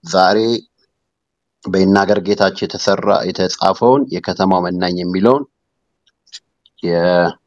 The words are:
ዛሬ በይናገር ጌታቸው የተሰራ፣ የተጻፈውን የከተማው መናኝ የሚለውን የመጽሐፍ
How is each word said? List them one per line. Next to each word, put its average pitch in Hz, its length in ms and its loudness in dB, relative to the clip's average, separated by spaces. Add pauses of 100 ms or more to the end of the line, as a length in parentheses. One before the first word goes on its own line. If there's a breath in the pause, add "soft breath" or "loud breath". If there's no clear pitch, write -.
ዛሬ 104 560 2 (1040)
በይናገር 98 560 2
ጌታቸው 95 420 -2
የተሰራ፣ 98 640 -2
የተጻፈውን 95 840 0
የከተማው 92 540 -2
መናኝ 90 340 -4
የሚለውን 95 480 0 (1400)
የመጽሐፍ 87 500 0 (140)